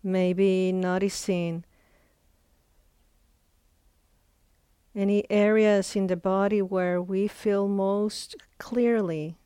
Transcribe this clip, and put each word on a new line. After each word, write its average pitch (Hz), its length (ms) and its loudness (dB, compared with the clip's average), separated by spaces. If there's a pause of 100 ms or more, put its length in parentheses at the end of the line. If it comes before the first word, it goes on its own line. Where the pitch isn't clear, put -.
Maybe 185 680 2
noticing 180 920 -2 (3250)
any 202 360 0
areas 208 680 4
in 190 120 0
the 180 80 0
body 196 440 0
where 185 400 -2
we 190 280 -2
feel 202 400 0
most 202 680 -2 (220)
clearly 196 880 -2